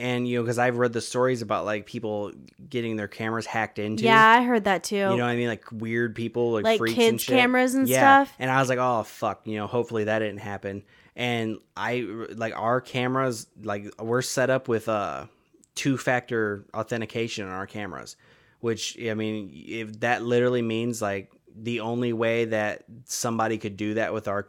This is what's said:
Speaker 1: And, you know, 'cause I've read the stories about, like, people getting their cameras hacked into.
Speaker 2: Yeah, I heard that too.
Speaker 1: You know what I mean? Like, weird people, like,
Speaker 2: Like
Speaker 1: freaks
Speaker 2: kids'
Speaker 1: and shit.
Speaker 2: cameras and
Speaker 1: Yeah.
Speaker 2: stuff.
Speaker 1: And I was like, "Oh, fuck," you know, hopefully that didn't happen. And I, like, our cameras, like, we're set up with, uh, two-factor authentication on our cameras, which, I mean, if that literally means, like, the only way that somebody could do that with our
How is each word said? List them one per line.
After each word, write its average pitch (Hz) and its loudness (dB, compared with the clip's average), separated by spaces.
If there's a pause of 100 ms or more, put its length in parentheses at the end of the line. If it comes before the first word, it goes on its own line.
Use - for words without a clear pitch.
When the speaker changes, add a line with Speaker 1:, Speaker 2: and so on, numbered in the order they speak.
Speaker 1:
And, 123 -2
you 120 0
know, 117 0
'cause 117 0
I've 123 2
read 123 2
the 117 -2
stories 127 0
about, 104 -2
like, 104 -4
people 107 -6 (400)
getting 117 -2
their 104 -4
cameras 113 -4
hacked 110 -4
into. 110 -2
Speaker 2:
Yeah, 220 8
I 240 6
heard 240 2
that 196 0
too. - -6
Speaker 1:
You 196 2
know 120 2
what 120 2
I 120 0
mean? 120 0
Like, 113 -4
weird 113 -2
people, 117 -2
like, 110 2
Speaker 2:
Like 220 4
Speaker 1:
freaks - 0
Speaker 2:
kids' 233 6
Speaker 1:
and 226 0
shit. 262 2
Speaker 2:
cameras 254 4
and 269 2
Speaker 1:
Yeah. 269 8
Speaker 2:
stuff. - -6
Speaker 1:
And 127 -2
I 131 4
was 131 4
like, 127 2
"Oh, 123 2
fuck," - -4
you 107 -4
know, 104 -4
hopefully 117 -2
that 107 2
didn't 104 -4
happen. 101 -8 (320)
And 117 -2 (180)
I, 117 -2 (300)
like, 113 -4
our 117 2
cameras, 127 -2 (120)
like, 101 -6
we're 117 0
set 127 0
up 131 0
with, 113 0
uh, 90 -2 (480)
two-factor 120 0 (100)
authentication 113 -4
on 95 -10
our 95 -8
cameras, 90 -10 (460)
which, - -4
I 113 -2
mean, 107 -4
if 110 -10
that 117 0
literally 123 4
means, 113 -2
like, 98 -4 (280)
the 113 -4
only 120 -2
way 117 2
that 107 -2 (220)
somebody 113 -2
could 104 -8
do 104 -4
that 107 0
with 107 -6
our 101 -4